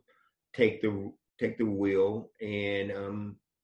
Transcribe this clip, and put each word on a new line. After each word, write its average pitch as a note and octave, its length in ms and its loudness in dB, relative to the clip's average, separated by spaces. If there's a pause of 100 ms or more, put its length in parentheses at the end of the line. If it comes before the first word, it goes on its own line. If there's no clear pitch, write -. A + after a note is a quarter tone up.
(540)
take A2+ 280 2
the, G2 320 -2 (260)
take A2 180 -2
the A2+ 80 2
wheel G2+ 640 2 (100)
and, G2+ 500 -2
um, G2+ 460 -8 (260)